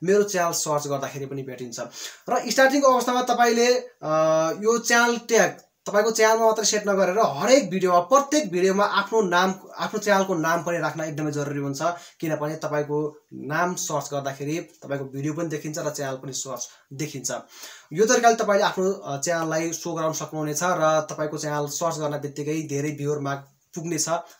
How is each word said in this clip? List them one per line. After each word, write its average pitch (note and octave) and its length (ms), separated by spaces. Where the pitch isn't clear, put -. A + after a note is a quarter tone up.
मेरो G3+ 200
च्यानल F3+ 280
सर्च D3 360
गर्दाखेरि C#3 380
पनि C3+ 180
भेटिन्छ। B2 360
र B3 220
स्टार्टिङको C4+ 360
अवस्थामा B3+ 340
तपाईँले, A#3+ 520
अ, D3+ 100
यो A3+ 160
च्यानल A#3+ 400
ट्याग G#3+ 400
तपाईँको G#3 260
च्यानलमा A3 340
मात्रै A3 200
सेट - 220
नगरेर F#3+ 320
हरेक G3+ 500
भिडियोमा, F3+ 300
प्रत्येक C#4 520
भिडियोमा F#3+ 320
आफ्नो G3+ 380
नाम, F#3 320
आफ्नो F#3+ 200
च्यानलको G3 360
नाम D#3+ 280
पनि E3+ 140
राख्न D#3 240
एकदमै D3+ 300
जरुरी C#3+ 280
हुन्छ। C#3 220
किनभने D#3 360
तपाईँको D3 680
नाम D3+ 420
सर्च - 380
गर्दाखेरि C#3 460
तपाईँको C#3 220
भिडियो C#3 280
पनि E3 140
देखिन्छ D3+ 320
र D3+ 100
च्यानल C#3 260
पनि C3 180
सर्च - 360
देखिन्छ। C#3 380
यो F#3+ 120
तरिकाले A#3 300
तपाईँले G#3 280
आफ्नो, F#3+ 280
अ, C#3 260
च्यानललाई E3 540
सो E3+ 220
गराउन D#3+ 200
सक्नुहुनेछ D3+ 500
र D#3 480
तपाईँको D3+ 260
च्यानल D3 300
सर्च D#3+ 300
गर्न D3 200
बित्तिकै D3 440
धेरै C#3+ 300
भ्युहरूमा C#3+ 440
पुग्नेछ। D#3+ 340
अ, E3+ 120